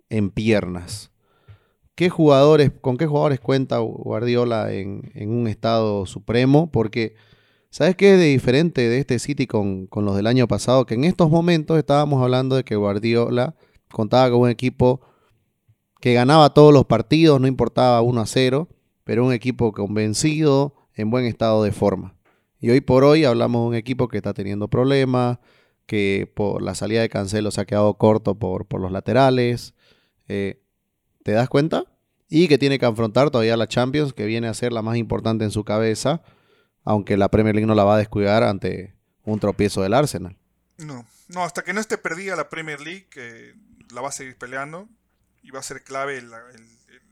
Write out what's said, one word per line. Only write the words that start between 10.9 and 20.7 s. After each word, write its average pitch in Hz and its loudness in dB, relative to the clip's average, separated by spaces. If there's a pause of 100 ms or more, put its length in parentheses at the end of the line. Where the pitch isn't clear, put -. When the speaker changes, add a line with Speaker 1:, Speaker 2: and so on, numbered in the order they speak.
Speaker 1:
en 120 -2
estos 170 2
momentos 165 2
estábamos 143 2
hablando 127 0
de 131 -2
que 110 -4
Guardiola 117 0 (360)
contaba 117 2
con 120 4
un 123 4
equipo 123 -2 (960)
que 123 0
ganaba 139 6
todos 151 10
los 139 6
partidos, 143 4
no 131 2
importaba 123 2
uno 120 0
a 107 -4
cero, 131 -2 (340)
pero 113 -2
un 127 0
equipo 117 -4
convencido, 135 -2